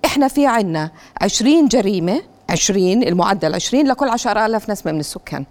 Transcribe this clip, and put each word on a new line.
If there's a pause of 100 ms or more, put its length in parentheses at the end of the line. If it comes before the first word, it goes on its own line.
إحنا
في
عنا (300)
عشرين
جريمة، (280)
عشرين،
المعدل
عشرين
لكل
عشرة
آلاف
نسمة
من
السكان.